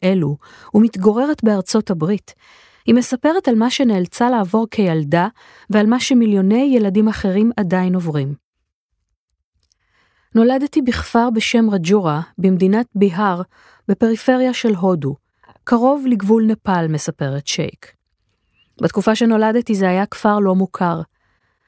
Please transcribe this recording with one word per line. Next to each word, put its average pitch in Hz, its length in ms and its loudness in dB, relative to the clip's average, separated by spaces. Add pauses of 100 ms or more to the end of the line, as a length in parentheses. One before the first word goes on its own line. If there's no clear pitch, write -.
אלו, 175 340 0 (360)
ומתגוררת 220 720 2
בארצות 208 460 0
הברית, 180 440 -4 (520)
היא 226 100 4
מספרת 294 520 0
על 240 80 2
מה 226 140 2
שנאלצה 233 600 0
לעבור 220 420 0
כילדה, 170 560 0 (420)
ועל 208 180 2
מה 247 120 2
שמיליוני 233 760 2
ילדים 214 320 2
אחרים 214 500 0
עדיין 185 380 0
עוברים. 147 400 -4 (2000)
"נולדתי 262 460 2
בכפר 240 480 0
בשם 226 400 0
רג'ורה, 175 520 0 (160)
במדינת 190 480 0 (100)
ביהר, 190 460 0 (460)
בפריפריה 247 680 0
של 226 220 -2
הודו, 170 400 -2 (480)
קרוב 262 440 0
לגבול 220 380 2
נפאל", 190 420 0
מספרת 143 600 -6
שייק. - 460 -8 (880)
"בתקופה 220 340 -2
שנולדתי 220 600 0
זה 190 140 0
היה 190 160 0
כפר 208 340 -2
לא 190 160 0
מוכר. 180 460 -4 (680)